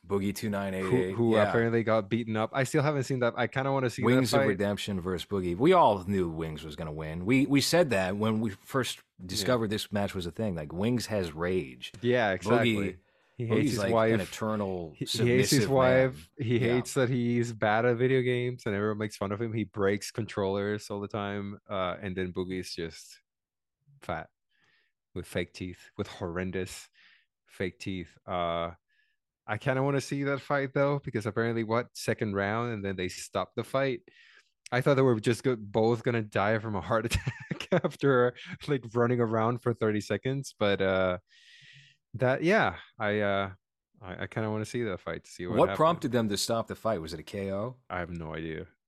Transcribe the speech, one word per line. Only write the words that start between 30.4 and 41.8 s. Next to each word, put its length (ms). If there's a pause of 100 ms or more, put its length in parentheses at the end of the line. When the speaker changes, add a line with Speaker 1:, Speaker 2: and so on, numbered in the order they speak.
Speaker 2:
though, 300
because 220
apparently, 400
what, 320
second 360
round, 380
and 140
then 100
they 140
stopped 480
the 80
fight. 340 (720)
I 80
thought 160
they 60
were 180
just 240
go-, 140
both 440
gonna 200
die 380
from 180
a 40
heart 240
<laughs> 20
attack 640
after, 640 (340)
like, 240
running 260
around 420
for 120
thirty 260
seconds. 580
But, 240
uh, 360 (960)